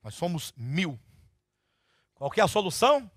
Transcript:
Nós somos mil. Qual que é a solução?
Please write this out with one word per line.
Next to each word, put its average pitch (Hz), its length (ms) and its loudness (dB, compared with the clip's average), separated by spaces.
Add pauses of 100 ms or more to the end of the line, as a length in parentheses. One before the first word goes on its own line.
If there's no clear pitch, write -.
Nós 113 120 -14
somos 170 420 -6
mil. 139 420 -4 (1160)
Qual 139 160 -6
que 214 100 0
é 202 40 8
a 170 40 4
solução? 226 680 2